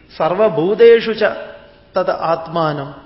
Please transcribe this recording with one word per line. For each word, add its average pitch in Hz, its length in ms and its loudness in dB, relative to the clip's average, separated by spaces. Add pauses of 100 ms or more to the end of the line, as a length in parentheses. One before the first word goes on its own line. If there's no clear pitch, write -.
(160)
സർവഭൂതേഷു 202 960 2
ച 214 120 -2 (720)
തത് 185 140 -2
ആത്മാനം 160 840 -4 (100)